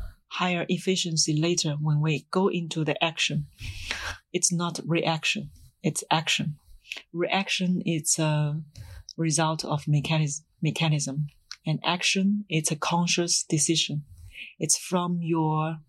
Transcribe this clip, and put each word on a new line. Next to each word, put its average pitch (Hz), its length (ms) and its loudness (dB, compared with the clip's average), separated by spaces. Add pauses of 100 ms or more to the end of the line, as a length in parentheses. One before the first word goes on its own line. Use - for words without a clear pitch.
(300)
higher 180 400 0
efficiency 175 720 2
later 170 400 2
when 151 220 2
we 151 300 0
go 190 160 4
into 165 360 -2
the 170 200 2
action. 151 440 0 (840)
It's - 200 2
not 170 340 -2
reaction, 160 640 0 (300)
it's - 300 0
action. 156 480 0 (540)
Reaction 180 720 0
is 160 340 0
a 151 420 2 (560)
result 160 480 0
of 147 200 -2
mechanis-, 151 580 0 (180)
mechanism, 151 640 0 (380)
and 156 180 0
action, 196 640 2
it's 160 240 0
a 151 60 -2
conscious 170 640 2
decision. 156 640 0 (520)
It's 156 200 2
from 175 440 -2
your 160 680 0